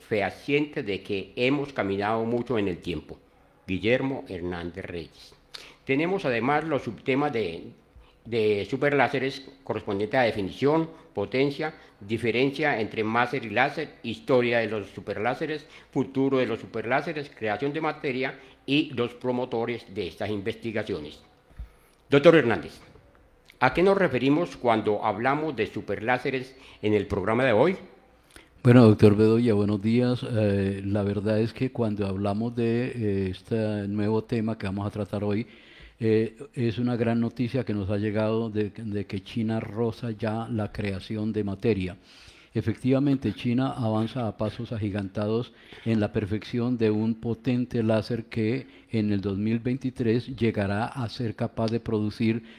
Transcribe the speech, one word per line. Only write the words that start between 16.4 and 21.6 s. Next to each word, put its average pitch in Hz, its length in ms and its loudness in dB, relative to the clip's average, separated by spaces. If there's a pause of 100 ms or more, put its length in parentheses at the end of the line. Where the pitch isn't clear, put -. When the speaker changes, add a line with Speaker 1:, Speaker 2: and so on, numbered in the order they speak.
Speaker 1:
los 110 120 -4
superláseres, 131 720 -4
creación 110 400 -4
de 156 80 -6
materia 139 600 -4 (260)
y 143 280 0
los 120 200 -2
promotores 123 800 -4
de 95 140 -4
estas 101 220 -6
investigaciones. 104 880 -6 (880)